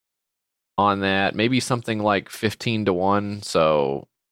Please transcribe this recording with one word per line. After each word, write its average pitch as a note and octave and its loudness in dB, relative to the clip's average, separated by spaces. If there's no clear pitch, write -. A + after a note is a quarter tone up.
on G2+ 2
that. G2 0
Maybe A#2+ 0
something A#2 -4
like G#2 0
fifteen A2 -4
to G2 2
one. G2+ 0
So, D2+ 0